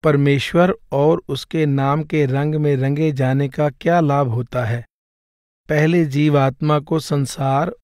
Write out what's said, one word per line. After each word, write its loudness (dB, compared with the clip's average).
परमेश्वर 2
और 0
उसके -4
नाम 0
के -2
रंग -2
में 0
रंगे 0
जाने 0
का -2
क्या 0
लाभ 2
होता -4
है? -6
पहले 2
जीवात्मा 2
को -2
संसार -2